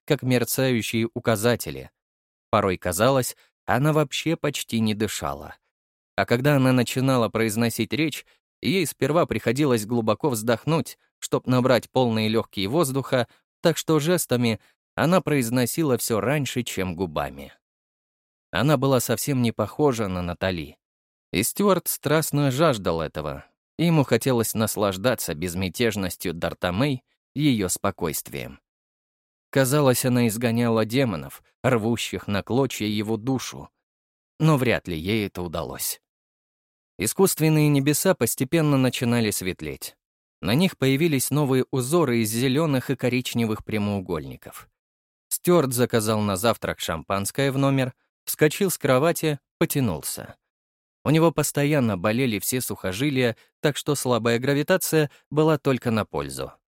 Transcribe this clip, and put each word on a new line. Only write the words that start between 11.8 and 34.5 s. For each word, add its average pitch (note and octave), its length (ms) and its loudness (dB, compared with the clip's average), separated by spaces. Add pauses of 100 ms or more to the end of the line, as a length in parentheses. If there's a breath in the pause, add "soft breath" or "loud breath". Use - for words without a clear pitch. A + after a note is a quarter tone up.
полные A2 400 0
лёгкие G#2 400 -2
воздуха, C3 580 0 (340 soft breath)
так D#3+ 160 2
что D#3+ 220 0
жестами B2+ 600 0 (360 soft breath)
она D#3+ 260 2
произносила B2+ 760 0
всё A2 220 -2
раньше, B2+ 440 -2
чем F#2 320 -4
губами. C#2+ 580 -6 (960)
Она C3+ 260 4
была C3+ 220 2
совсем B2+ 420 -2
не A#2 100 2
похожа A2+ 560 0
на F#2 140 -4
Натали. F2 560 -4 (540)
И F#2 120 0
Стюарт G3 440 0
страстно D3 640 0
жаждал A2 500 0
этого. D2 440 -8 (320)
Ему D#3+ 260 4
хотелось A#2+ 500 0
наслаждаться G#2 800 -2
безмятежностью F#2 1000 -4
Дартамей, F2+ 720 -2 (300)
её B2+ 360 0
спокойствием. C#2+ 880 -6 (920)
Казалось, C3+ 520 2
она B2 240 2
изгоняла A2+ 580 0
демонов, G#2+ 580 -4 (200)
рвущих A#2 640 0
на G2+ 160 -2
клочья A#2+ 420 -2
его G#2+ 320 -2
душу. A2 520 -6 (720)
Но D#3 180 4